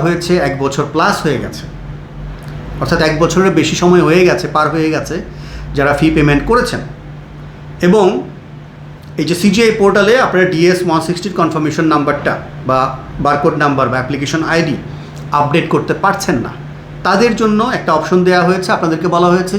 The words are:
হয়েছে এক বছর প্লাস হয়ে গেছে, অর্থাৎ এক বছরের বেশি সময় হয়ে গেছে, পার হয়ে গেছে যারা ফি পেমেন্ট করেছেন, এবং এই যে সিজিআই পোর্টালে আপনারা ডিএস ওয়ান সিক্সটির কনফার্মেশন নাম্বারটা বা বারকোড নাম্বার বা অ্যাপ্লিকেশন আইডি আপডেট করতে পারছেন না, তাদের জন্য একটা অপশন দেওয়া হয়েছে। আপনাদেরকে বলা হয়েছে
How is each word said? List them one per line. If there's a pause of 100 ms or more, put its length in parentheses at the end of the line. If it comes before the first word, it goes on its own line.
হয়েছে (140)
এক (100)
বছর (100)
প্লাস (100)
হয়ে
গেছে, (1160)
অর্থাৎ
এক (100)
বছরের
বেশি
সময়
হয়ে
গেছে, (100)
পার
হয়ে
গেছে (640)
যারা
ফি
পেমেন্ট
করেছেন, (1040)
এবং (1160)
এই
যে
সিজিআই
পোর্টালে (120)
আপনারা
ডিএস
ওয়ান
সিক্সটির
কনফার্মেশন
নাম্বারটা (360)
বা (460)
বারকোড
নাম্বার
বা
অ্যাপ্লিকেশন (120)
আইডি (640)
আপডেট
করতে (100)
পারছেন
না, (540)
তাদের (100)
জন্য (180)
একটা
অপশন
দেওয়া
হয়েছে।
আপনাদেরকে
বলা
হয়েছে